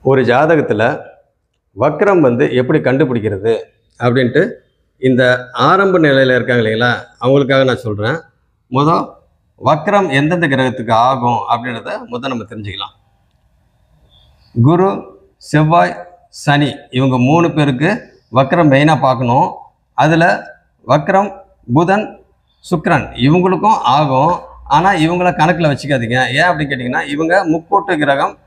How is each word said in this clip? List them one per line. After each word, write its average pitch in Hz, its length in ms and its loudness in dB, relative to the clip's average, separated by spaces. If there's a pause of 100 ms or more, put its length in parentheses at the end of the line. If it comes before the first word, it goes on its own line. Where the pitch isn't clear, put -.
ஒரு 131 260 2
ஜாதகத்துல 127 540 2 (920)
வக்ரம் 165 460 0
வந்து 127 240 2 (100)
எப்படி 127 240 0
கண்டுபிடிக்கிறது 117 760 -2 (460)
அப்படின்ட்டு 123 420 0 (600)
இந்த 131 220 2 (440)
ஆரம்ப 190 320 2
நிலையில 135 380 4
இருக்காங்க 120 260 0
இல்லைங்களா, 113 280 0 (300)
அவங்களுக்காக 135 480 2
நான் 117 160 -4
சொல்றேன். 110 320 -4 (540)
மொத 143 180 0 (720)
வக்ரம் 180 480 0 (100)
எந்தெந்த 165 280 0
கிரகத்துக்கு 127 460 -2 (140)
ஆகும் 120 320 -2 (120)
அப்படின்றத 117 440 -8 (160)
மொத 123 220 -8
நம்ம 110 180 -8
தெரிஞ்சுக்கலாம். 101 420 -14 (1600)
குரு, 170 340 2 (640)
செவ்வாய், 170 440 2 (480)
சனி 143 260 0 (280)
இவங்க 131 200 2 (120)
மூணு 170 280 2
பேருக்கு 143 320 0 (500)
வக்ரம் 139 340 2
மெயினா 147 240 4 (100)
பார்க்கணும். 127 400 0 (500)
அதுல 160 260 2 (640)
வக்ரம் 190 440 0 (460)
புதன், 190 280 2 (600)
சுக்கிரன் 160 440 -2 (180)
இவங்களுக்கும் 185 520 2 (160)
ஆகும். 147 400 0 (400)
ஆனா 180 140 2 (140)
இவங்கள 180 340 0
கணக்குல 165 340 0
வச்சுக்காதீங்க. 127 460 -4 (200)
ஏன் 170 100 2
அப்படின்னு 151 240 -2
கேட்டீங்கன்னா, 131 320 -4 (100)
இவங்க 160 200 -2 (180)
முக்கோட்டு 196 500 -2
கிரகம். 143 320 0 (140)